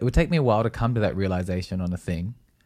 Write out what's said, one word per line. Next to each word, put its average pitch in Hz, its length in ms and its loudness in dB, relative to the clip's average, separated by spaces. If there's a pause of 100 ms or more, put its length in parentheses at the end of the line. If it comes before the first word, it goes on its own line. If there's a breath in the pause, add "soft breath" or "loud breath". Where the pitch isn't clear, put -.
it - 20 0
would 127 100 0
take 165 160 4
me 170 80 2
a 147 60 2
while 110 200 4
to 113 60 0
come 117 260 0
to 110 60 0
that 98 140 0
realization 92 680 -2
on 90 120 -2
a 90 40 -2
thing 90 380 -6 (300 soft breath)